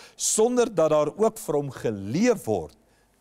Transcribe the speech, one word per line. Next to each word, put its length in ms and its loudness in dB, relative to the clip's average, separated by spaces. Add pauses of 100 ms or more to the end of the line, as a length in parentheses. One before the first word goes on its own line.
(160)
sonder 580 0
dat 160 2
daar 220 2
ook 260 0
vir 160 -4
hom 160 -2
geleef 760 -2
word, 320 -4 (440)